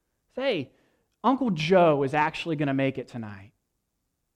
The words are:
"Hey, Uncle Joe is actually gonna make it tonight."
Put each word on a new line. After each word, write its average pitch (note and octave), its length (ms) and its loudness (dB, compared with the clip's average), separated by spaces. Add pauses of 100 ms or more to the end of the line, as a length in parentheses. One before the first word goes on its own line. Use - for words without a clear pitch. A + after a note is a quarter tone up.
(340)
"Hey, A#3+ 360 -4 (540)
Uncle B3+ 260 2
Joe D#3+ 520 4
is C3+ 100 -2
actually D#3 440 -2
gonna C#3+ 180 -2
make C3+ 240 -2
it B2 100 -10
tonight." G#2 440 -14 (840)